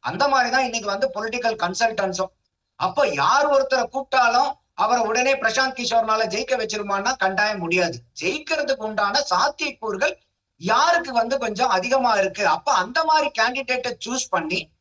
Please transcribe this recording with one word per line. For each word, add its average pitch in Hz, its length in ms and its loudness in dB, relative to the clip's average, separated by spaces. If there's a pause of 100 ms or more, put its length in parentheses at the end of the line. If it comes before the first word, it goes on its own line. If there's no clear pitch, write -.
அந்த 185 280 0
மாதிரிதான் 254 360 2
இன்னைக்கு 226 240 -4
வந்து 214 260 -2
பொலிட்டிக்கல் 226 420 -2
கன்சல்டன்ட்ஸும். 190 760 -2 (420)
அப்போ - 340 0
யார் 277 420 2
ஒருத்தரை 269 420 2
கூப்பிட்டாலும் 262 600 2 (220)
அவரை 226 280 2
உடனே 247 320 0
பிரசாந்த் 262 440 0
கிஷோர்னால 220 480 0
ஜெயிக்க 208 300 -2
வச்சிருமான்னா 208 600 -2
கட்டாயம் 202 420 0
முடியாது. 170 420 -2 (200)
ஜெயிக்கிறதுக்கு 269 640 -4
உண்டான 208 460 -2
சாத்தியக்கூறுகள் 202 840 -2 (420)
யாருக்கு 277 560 2
வந்து 233 260 0
கொஞ்சம் 208 300 0
அதிகமா 240 460 2
இருக்கு, 196 320 0
அப்ப - 260 2
அந்த 247 320 0
மாதிரி 311 340 2
கேண்டிடேட்டை 254 540 -2 (140)
சூஸ் 240 220 -4
பண்ணி 170 420 -4 (100)